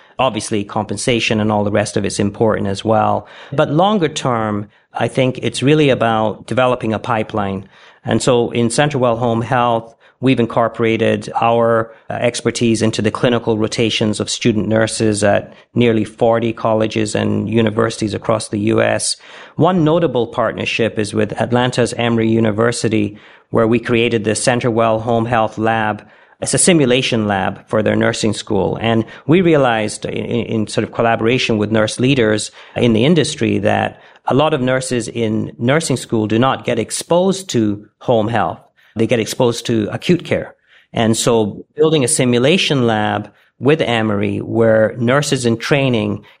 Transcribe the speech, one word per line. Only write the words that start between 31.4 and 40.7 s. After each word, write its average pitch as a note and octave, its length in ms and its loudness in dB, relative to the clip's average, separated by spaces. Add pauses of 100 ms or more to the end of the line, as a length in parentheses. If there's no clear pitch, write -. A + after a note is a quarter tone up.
with G#2 120 -2
nurse A2 280 0
leaders A#2 520 0 (240)
in A2+ 180 2
the G#2+ 120 4
industry A#2+ 540 2
that G#2 420 -2 (240)
a - 80 0
lot D3+ 200 2
of C#3 80 0
nurses B2+ 460 -2
in A2 500 -4
nursing C3+ 400 0
school A2 300 -2
do G#2+ 120 2
not B2+ 240 0
get A#2 160 -2
exposed F3+ 720 -2
to G#2 360 0 (120)
home A2+ 280 2
health. G#2+ 320 -2 (360)
They A2+ 120 0
get A#2 120 0
exposed A#2 480 -2
to A2 240 0
acute - 340 -2
care. - 300 -4 (380)